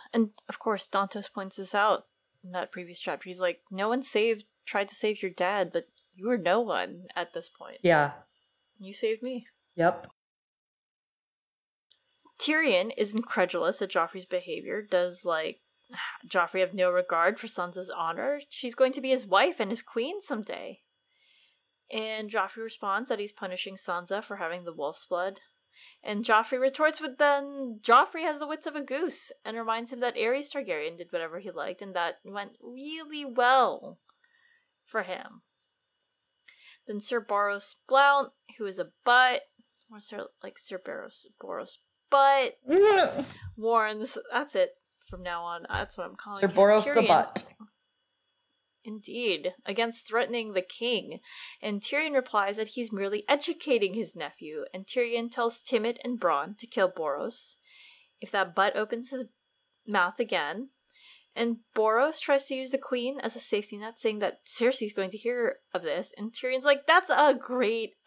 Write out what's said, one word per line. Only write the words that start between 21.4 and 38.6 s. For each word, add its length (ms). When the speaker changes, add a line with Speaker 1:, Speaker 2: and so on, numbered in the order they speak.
Speaker 1:
And 400
Joffrey 320
responds 460
that 120
he's 120
punishing 440
Sansa 460
for 140
having 280
the 80
wolf's 340
blood. 340
And 220
Joffrey 360
retorts 400
with, 180
"Then 640
Joffrey 400
has 160
the 80
wits 200
of 80
a 60
goose," 500
and 120
reminds 360
him 80
that 160
Aerys 360
Targaryen 440
did 160
whatever 260
he 120
liked, 320
and 120
that 300
went 380
really 640
well 720
for 160
him. 400
Then 140
Sir 220
Boros 520
Blount, 460
who 100